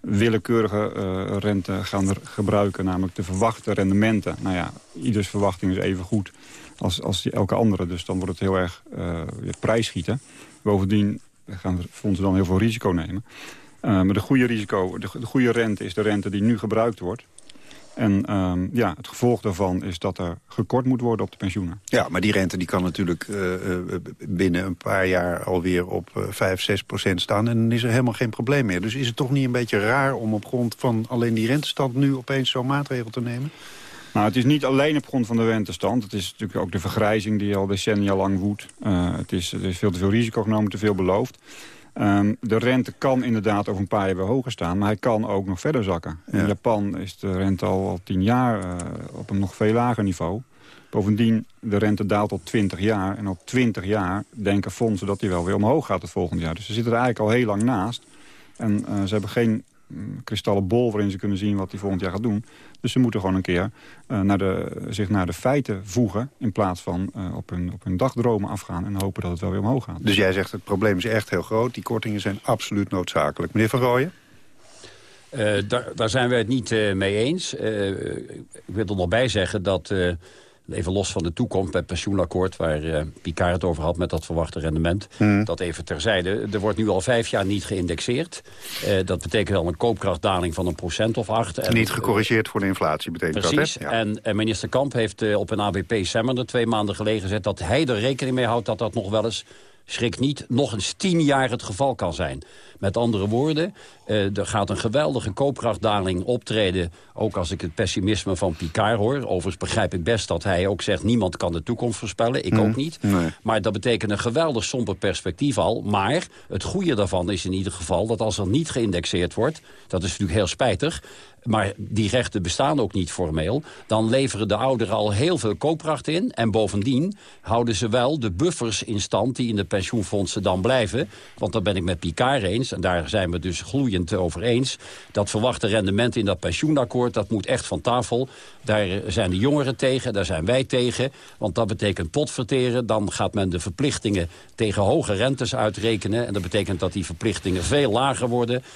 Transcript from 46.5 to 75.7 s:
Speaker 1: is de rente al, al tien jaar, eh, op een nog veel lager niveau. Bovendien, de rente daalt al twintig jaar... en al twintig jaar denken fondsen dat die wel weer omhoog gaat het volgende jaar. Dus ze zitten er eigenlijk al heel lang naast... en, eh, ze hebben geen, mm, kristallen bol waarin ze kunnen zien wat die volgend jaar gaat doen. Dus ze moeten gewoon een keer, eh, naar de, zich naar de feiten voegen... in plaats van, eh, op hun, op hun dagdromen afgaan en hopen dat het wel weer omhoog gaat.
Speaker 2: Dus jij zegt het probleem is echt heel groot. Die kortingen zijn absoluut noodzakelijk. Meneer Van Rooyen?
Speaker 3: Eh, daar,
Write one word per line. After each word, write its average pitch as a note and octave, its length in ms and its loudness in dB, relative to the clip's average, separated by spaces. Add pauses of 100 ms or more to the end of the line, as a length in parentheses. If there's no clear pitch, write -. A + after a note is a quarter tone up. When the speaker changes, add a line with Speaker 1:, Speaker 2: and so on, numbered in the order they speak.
Speaker 1:
is F#2+ 180 -10
de F#2+ 200 -2
rente F#2+ 280 0
al, F#2+ 240 0
al F#2 160 -4
tien F#2 180 0
jaar, A#2 380 2
eh, F#2 80 -6 (440)
op - 180 -10
een G2 80 0
nog F#2+ 160 -2
veel G#2+ 180 2
lager A#2+ 320 2
niveau. F#2 360 -2 (500)
Bovendien, A2 560 4 (140)
de G#2 160 0
rente G#2 300 2
daalt G#2 260 2
al F#2+ 120 -4
twintig G2+ 360 0
jaar... G2+ 380 0
en G#2 80 -6
al F#2 180 -4
twintig A#2 400 0
jaar G2 460 0
denken G2 400 0
fondsen G#2 360 0
dat G2 140 0
die G#2+ 80 0
wel F2 160 2
weer F#2+ 100 0
omhoog A2+ 320 2
gaat F#2+ 160 0
het - 80 -12
volgende F2 320 -2
jaar. E2 120 -2
Dus G#2+ 120 -12
ze - 60 -8
zitten A#2 200 0
er A#2 60 4
eigenlijk A2+ 320 2
al A2+ 60 4
heel B2 100 4
lang G#2 160 0
naast... A#2 400 0 (540)
en, G#2+ 300 0
eh, G2+ 180 -2
ze F#2+ 80 -2
hebben G#2 180 -2
geen, A2+ 340 2 (220)
mm, G2+ 380 -10
kristallen G2+ 420 0
bol A#2 260 2
waarin G#2 180 0
ze F#2 80 -6
kunnen G2+ 200 -2
zien G#2 180 0
wat F#2+ 140 -2
die G2+ 100 -10
volgend F#2+ 200 0
jaar F#2 100 -2
gaat G2 120 -4
doen. A2+ 220 0 (360)
Dus A#2+ 120 -2
ze - 60 2
moeten A2+ 220 4
gewoon F#2+ 160 2
een F#2+ 60 2
keer, F#2 280 2 (360)
eh, G#2 140 -2
naar G2 180 4
de, F2+ 500 -2
zich G2+ 200 -2
naar G2 180 2
de E2+ 60 -4
feiten B2+ 520 0
voegen... A2 540 0
in A2 140 -2
plaats F#2 280 0
van, F#2 340 -4
eh, F#2 220 -6
op - 140 -10
hun, F2 220 -4
op - 120 -14
hun F#2 120 -2
dagdromen A#2 540 0
afgaan F#2 340 -6
en G2 180 -4
hopen F#2 200 -4
dat F2 80 -4
het E2+ 100 -4
wel F#2 100 -2
weer G2 100 -2
omhoog A#2+ 240 0
gaat. F2 160 -10
Speaker 2:
Dus G2 160 2
jij F#2+ 160 4
zegt F#2+ 200 -2
het F#2+ 120 -10
probleem G2+ 320 2
is F2+ 80 -2
echt A2 260 0
heel F2+ 120 0
groot. A#2 320 0
Die G2+ 80 -8
kortingen A2 380 -2
zijn G2+ 220 -4
absoluut G#2 480 -2
noodzakelijk. E2+ 640 -2
Meneer G#2+ 160 4
Van B2 120 2
Rooyen? B2+ 320 2 (1160)
Speaker 3:
Eh, G#2+ 260 2 (140)
daar, B2 260 -2